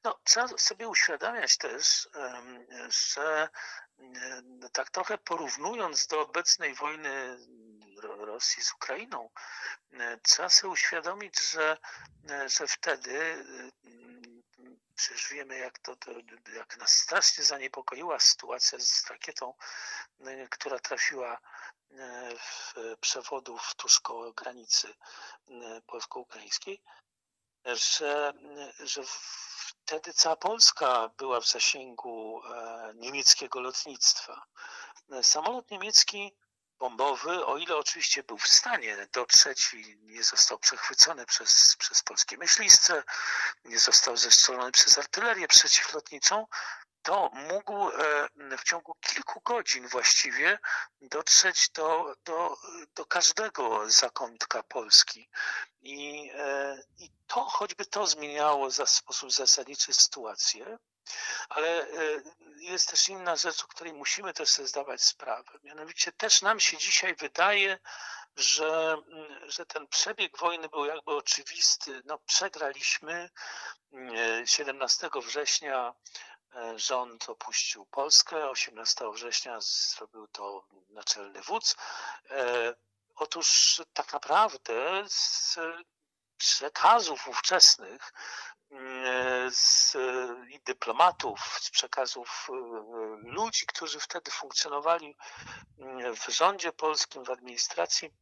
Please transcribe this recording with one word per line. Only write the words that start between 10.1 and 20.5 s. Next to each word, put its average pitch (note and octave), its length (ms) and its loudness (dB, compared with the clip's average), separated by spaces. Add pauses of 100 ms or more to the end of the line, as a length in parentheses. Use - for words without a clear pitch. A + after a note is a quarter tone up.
trzeba - 260 4
sobie F#3+ 240 4
uświadomić, F3 680 -4
że, D#3 380 0 (500)
em, C#3 200 -8
że - 180 -2
wtedy, B2+ 540 -4 (640)
em, A#2+ 580 -20 (520)
przecież - 360 -6
wiemy, C3+ 280 -12
jak B2+ 200 -12
to, B2+ 180 -16
to, - 140 -18 (440)
jak - 220 -14
nas - 160 2
strasznie - 520 2
zaniepokoiła C3 760 -4
sytuacja - 580 2
z - 280 0
rakietą, - 480 -12 (680)
em, C3+ 280 -14
która C3+ 300 -6